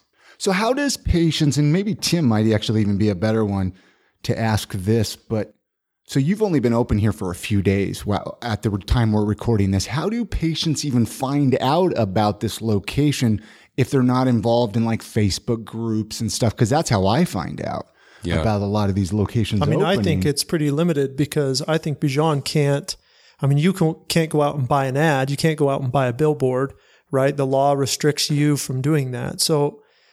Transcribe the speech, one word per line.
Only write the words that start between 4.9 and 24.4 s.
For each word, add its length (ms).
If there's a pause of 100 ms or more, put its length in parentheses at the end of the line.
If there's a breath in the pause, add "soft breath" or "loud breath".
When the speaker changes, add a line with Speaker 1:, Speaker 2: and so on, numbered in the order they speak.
Speaker 1:
but 400 (500)
so 140
you've 240
only 160
been 140
open 260
here 140
for 180
a 40
few 280
days 420
while, 380
at 180
the 160
time 340
we're 140
recording 460
this. 160
How 220
do 160
patients 600
even 220
find 540
out 360
about 440
this 200
location 800 (360 loud breath)
if 120
they're 140
not 240
involved 480
in, 80
like, 180
Facebook 600
groups 560
and 120
stuff? 260
'Cause 120
that's 200
how 180
I 160
find 400
out 240 (360 loud breath)
Speaker 2:
Yeah. 180
Speaker 1:
about 200
a 40
lot 240
of 60
these 180
locations 480
Speaker 3:
I 60
mean, 140
I 140
think 40
Speaker 1:
opening. 280
Speaker 3:
it's 160
pretty 280
limited 440
because 520
I 100
think 240
Bijan 420
can't, 500 (460 soft breath)
I 80
mean, 120
you 120
can, 240 (140)
can't 200
go 120